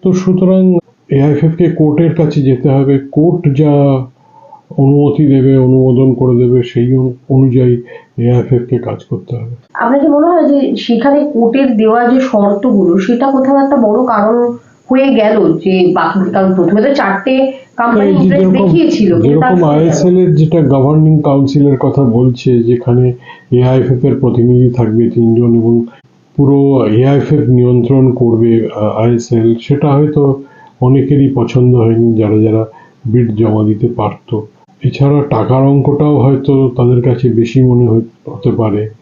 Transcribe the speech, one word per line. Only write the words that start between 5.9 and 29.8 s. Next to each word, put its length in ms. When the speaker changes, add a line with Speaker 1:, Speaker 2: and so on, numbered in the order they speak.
Speaker 1:
করে 220
দেবে, 260
সেই 340
অনু-, 160
অনুযায়ী 540
এআইএফএফ 520
কে 100
কাজ 260
করতে 320
হবে। 180
Speaker 2:
আপনার 260
কি 80
মনে 180
হয় 220
যে 280
সেখানে 560
কোর্টের 440
দেওয়া 320
যে 120
শর্তগুলো, 800
সেটা 320
কোথাও 340
একটা 120
বড় 300
কারণ 460
হয়ে 240
গেল 440
যে 360
বাকি, 360
কারণ 240
প্রথমে 280
তো 120
চারটে 580
কোম্পানি 320
Speaker 1:
এই 80
যে 60
Speaker 2:
ইন্টারেস্ট 280
Speaker 1:
যেরকম, 160
Speaker 2:
দেখিয়েছিল, 540
কিন্তু 80
Speaker 1:
যেরকম 320
Speaker 2:
তার 180
Speaker 1:
আইএসএল 400
এর 180
যেটা 260
গভর্নিং 600
কাউন্সিলের 540
কথা 260
বলছে, 600
যেখানে 500
এআইএফএফ 540
এর 160
প্রতিনিধি 500
থাকবে 400
তিনজন 460
এবং 280
পুরো 500
এআইএফএফ 640
নিয়ন্ত্রণ 640
করবে, 640
আ-, 260
আইএসএল, 580
সেটা 320